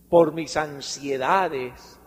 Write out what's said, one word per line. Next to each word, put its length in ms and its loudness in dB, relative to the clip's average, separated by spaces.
por 240 6
mis 220 -8
ansiedades, 1500 -4